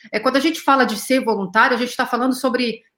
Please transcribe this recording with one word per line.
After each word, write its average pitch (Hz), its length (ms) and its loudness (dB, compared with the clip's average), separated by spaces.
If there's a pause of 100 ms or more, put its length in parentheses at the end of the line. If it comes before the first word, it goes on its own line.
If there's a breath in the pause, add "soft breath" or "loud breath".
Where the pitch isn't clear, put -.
(120)
É, 214 80 -4
quando 254 160 0
a 277 40 2
gente 320 200 -2
fala 269 240 4
de 214 120 -2
ser 262 280 0
voluntário, 220 520 2
a 220 40 -4
gente 247 160 -4
tá 247 100 -2
falando 247 280 -2
sobre 247 480 -2 (160)